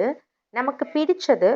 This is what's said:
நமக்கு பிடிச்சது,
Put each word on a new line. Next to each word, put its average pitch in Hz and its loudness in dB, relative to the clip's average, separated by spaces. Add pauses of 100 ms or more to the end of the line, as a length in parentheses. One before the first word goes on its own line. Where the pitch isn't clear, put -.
(540)
நமக்கு 262 -4 (100)
பிடிச்சது, 302 2